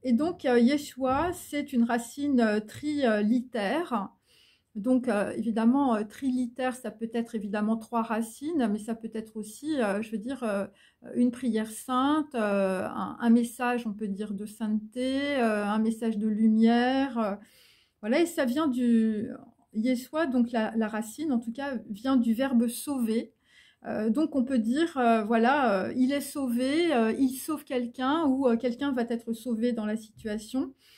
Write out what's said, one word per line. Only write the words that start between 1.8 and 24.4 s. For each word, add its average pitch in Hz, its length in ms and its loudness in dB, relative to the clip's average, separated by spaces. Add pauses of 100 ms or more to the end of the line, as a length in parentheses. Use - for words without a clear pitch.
racine, 240 560 0
euh, 214 220 4
trilitère. 233 1500 0 (640)
Donc, 247 340 2
euh, 202 260 0
évidemment, 226 600 2
euh, 214 100 0
trilitère, 254 680 -4
ça 247 160 -10
peut 226 240 -8
être 233 220 -4
évidemment 208 400 -2
trois 226 280 -2
racines, 233 680 -2
mais 208 80 -2
ça 226 160 -6
peut 226 180 -10
être 220 220 -10
aussi, 262 460 -6
euh, 202 200 0
je 226 100 -10
veux 220 80 -4
dire, 254 240 -8
euh, 202 240 -2 (480)
une 247 160 2
prière 220 380 -2
sainte, 277 640 0
euh, 202 540 0
un, - 320 -6
un 240 100 2
message, 240 560 2
on 214 80 -4
peut 214 140 -6
dire, 202 260 -6
de 202 120 -8
sainteté, 247 920 -2
euh, 220 300 0
un 214 140 0
message 220 380 -2
de 214 120 -2
lumière, 233 880 4
euh, 208 160 -2 (640)
voilà, 240 220 2
et 339 40 4
ça 330 200 -2
vient 285 240 2
du, 226 580 2 (460)
Yeshua, 254 540 0
donc 240 240 2
la, 220 240 0
la 220 120 0
racine, 220 440 -4
en 240 80 2
tout 233 120 -6
cas, 277 260 -6 (120)
vient 262 280 0
du 226 160 4
verbe 247 340 2
sauver. 233 680 -2 (520)
Euh, 214 240 -2
donc, 302 260 0
on 262 80 2